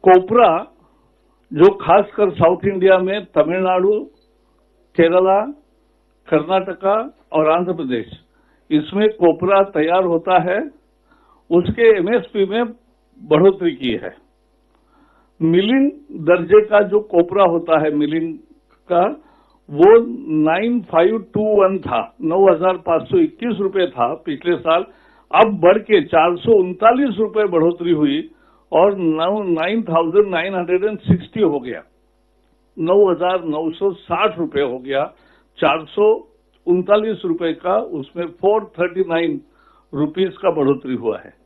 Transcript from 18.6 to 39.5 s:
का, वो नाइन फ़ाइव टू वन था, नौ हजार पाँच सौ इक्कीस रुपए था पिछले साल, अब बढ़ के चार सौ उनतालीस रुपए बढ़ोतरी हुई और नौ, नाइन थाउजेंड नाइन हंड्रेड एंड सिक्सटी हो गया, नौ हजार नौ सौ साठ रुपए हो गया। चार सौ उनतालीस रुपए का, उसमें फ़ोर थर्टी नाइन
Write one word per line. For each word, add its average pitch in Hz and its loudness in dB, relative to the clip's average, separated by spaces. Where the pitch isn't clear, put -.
का, 175 2
वो 160 4
नाइन 214 0
फ़ाइव 190 2
टू 214 -2
वन 190 2
था, 120 -4
नौ 175 0
हजार 185 2
पाँच 160 -2
सौ 190 2
इक्कीस 185 -2
रुपए 190 -2
था 120 -4
पिछले 165 -4
साल, 165 -2
अब 208 4
बढ़ 185 4
के 214 2
चार 170 0
सौ 226 0
उनतालीस 214 0
रुपए 214 -2
बढ़ोतरी 170 0
हुई 147 0
और 196 2
नौ, 175 -2
नाइन 185 -4
थाउजेंड 170 0
नाइन 180 -4
हंड्रेड 180 -2
एंड 214 -6
सिक्सटी - -2
हो 147 0
गया, 110 -14
नौ 180 0
हजार 175 -2
नौ 156 -4
सौ 196 -4
साठ 175 -4
रुपए 143 -4
हो 127 -6
गया। 135 -4
चार 156 -2
सौ 208 -2
उनतालीस 202 0
रुपए 165 -4
का, 185 -4
उसमें 170 -8
फ़ोर 202 -2
थर्टी 180 -2
नाइन 165 -2